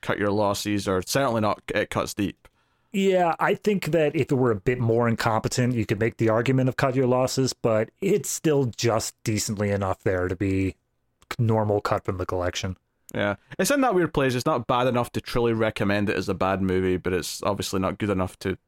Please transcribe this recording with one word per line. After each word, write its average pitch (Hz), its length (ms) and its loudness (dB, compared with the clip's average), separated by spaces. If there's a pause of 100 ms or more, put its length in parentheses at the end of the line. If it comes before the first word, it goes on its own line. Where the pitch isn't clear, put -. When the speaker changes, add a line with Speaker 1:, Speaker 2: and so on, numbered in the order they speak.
Speaker 1:
cut 92 180 -4
your 101 120 0
losses, 101 580 -2
or 92 140 0
certainly 120 400 0
not 104 180 -2 (140)
it 101 160 -2
cuts - 240 -4
deep. - 340 -4 (420)
Speaker 2:
Yeah, 185 480 2
I 165 160 2
think 202 340 0
that 151 280 2
if 139 160 0
it 139 40 2
were 127 140 4
a 107 60 2
bit 123 240 0
more 117 260 4
incompetent, 113 680 0
you 113 100 0
could 101 160 -2
make 110 160 0
the 110 140 2
argument 127 400 2
of - 80 -6
cut 131 160 0
your 131 120 2
losses, 127 460 0
but 110 380 0 (100)
it's 196 300 0
still 143 340 2
just 113 500 0 (100)
decently 104 460 -2
enough 98 340 -2
there 92 240 0
to 92 80 -4
be 95 400 0 (640)
normal 110 440 2
cut - 240 -2
from 98 100 -4
the 90 80 -4
collection. 90 540 -4 (360)
Speaker 1:
Yeah. 101 200 -2 (240)
It's 190 120 0
in 285 120 2
that 240 120 2
weird 180 200 0
place. 131 200 2
It's 123 120 -2
not 147 200 0
bad 127 200 2
enough 120 260 0
to 110 80 -4
truly 117 320 0
recommend 104 560 0
it - 80 0
as 95 140 -4
a 95 40 0
bad 95 280 0
movie, 92 340 2
but 92 160 -4
it's - 300 -4
obviously 98 360 -4
not 92 200 -2
good 107 100 -2
enough 92 300 -2
to 95 180 -4 (120)